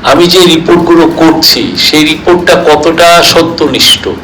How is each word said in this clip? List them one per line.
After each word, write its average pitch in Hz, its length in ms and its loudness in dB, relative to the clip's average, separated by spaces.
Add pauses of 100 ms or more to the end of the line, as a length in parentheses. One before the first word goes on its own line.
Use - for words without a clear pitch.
আমি 151 240 2
যে 180 180 0
রিপোর্টগুলো 165 640 2
করছি, - 680 -2
সেই - 260 -2
রিপোর্টটা 175 500 0
কতটা 165 720 2
সত্যনিষ্ঠ - 840 -2 (140)